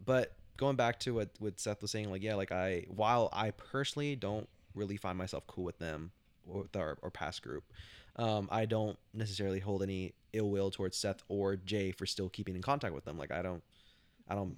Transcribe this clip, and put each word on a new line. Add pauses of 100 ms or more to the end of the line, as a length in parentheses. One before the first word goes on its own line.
but (220)
going
back
to
what, (100)
what
Seth
was
saying,
like,
yeah,
like,
I,
while
I
personally
don't (280)
really
find
myself
cool
with
them (340)
or
with
our,
our
past
group, (540)
um,
I
don't (160)
necessarily
hold
any (180)
ill
will
towards
Seth
or
Jay
for
still
keeping
in
contact
with
them.
Like,
I
don't, (640)
I
don't,